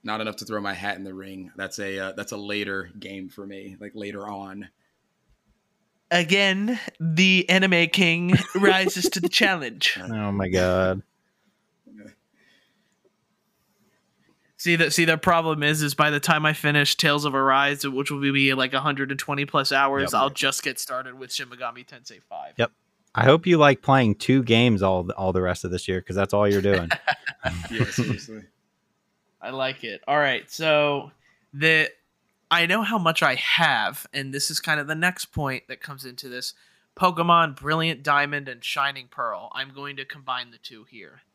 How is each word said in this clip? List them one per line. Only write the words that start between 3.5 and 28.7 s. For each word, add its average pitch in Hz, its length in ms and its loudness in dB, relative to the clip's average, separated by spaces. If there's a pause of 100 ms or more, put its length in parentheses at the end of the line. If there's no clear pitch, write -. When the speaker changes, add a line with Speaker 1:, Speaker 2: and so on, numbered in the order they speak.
Speaker 1:
like, 104 160 -16
later 101 320 -10
on. 98 420 -12 (1400)
Speaker 2:
Again, 196 680 0 (200)
the 180 500 4
anime 180 380 4
king 175 460 2 (120)
<laughs> - 100 -10
rises 190 560 2
to - 80 -6
the 175 100 -2
challenge. 160 720 0
Speaker 3:
Oh 104 300 -4
my 98 180 0
God. 92 540 2 (840)
Speaker 1:
Yeah. 214 160 -20 (2500)
Speaker 2:
See, 170 180 2
the, 165 160 4
see, 170 140 4
the 160 120 2
problem 160 460 2
is, 151 180 2
is 143 140 -2
by 151 160 4
the 147 80 0
time 156 260 2
I 151 80 4
finish 147 420 2
Tales 147 300 2
of 143 80 0
Arise, 139 540 2
which 139 240 -4
will 143 80 -4
be, 139 340 2
like, 131 200 0
a 135 80 0
hundred 139 280 -2
and 139 100 -6
twenty 143 260 -4
plus 139 260 0
hours, 139 420 2
Speaker 3:
Yep. 120 80 4
Speaker 2:
I'll 135 80 2
just 139 340 -2
get 131 160 -6
started 131 380 -8
with 131 160 -14
Shin 135 140 -8
Megami 123 400 -12
Tensei 120 420 -20
five. 73 280 -14
Speaker 3:
Yep. 117 140 -2 (420)
I 113 120 2
hope 160 200 6
you 175 120 4
like 143 240 6
playing 127 340 4
two 135 280 2
games 113 380 4
all, 92 360 2
all 95 160 0
the 92 80 2
rest 90 240 -2
of 87 60 -4
this 90 160 -6
year, 92 140 -2
'cause 90 140 -10
that's 98 180 0
all 104 140 4
you're 101 140 4
doing. 92 340 2
Speaker 2:
<laughs> - 40 -12 (720)
Speaker 1:
Yeah, 113 140 0
seriously. 110 580 -4 (1000)